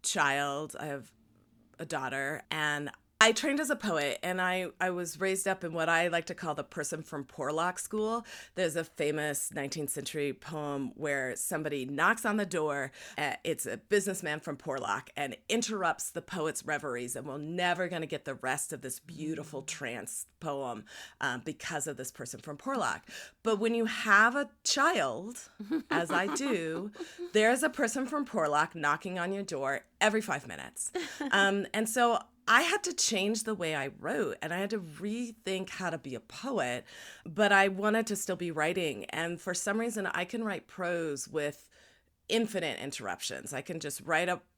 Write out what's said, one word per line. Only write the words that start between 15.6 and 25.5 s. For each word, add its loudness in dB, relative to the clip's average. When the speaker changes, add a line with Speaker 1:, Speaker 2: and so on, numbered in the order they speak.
Speaker 1:
the -6
poet's -2
reveries, -2
and -6
we're -6
never 0
gonna -4
get -6
the -4
rest -2
of -8
this -8
beautiful -6
Speaker 2:
Mm. -10
Speaker 1:
trance -6
poem, -4
um, 0
because -6
of -6
this -8
person -12
from -10
Porlock. -2
But 2
when 4
you 4
have 8
a 0
child, 2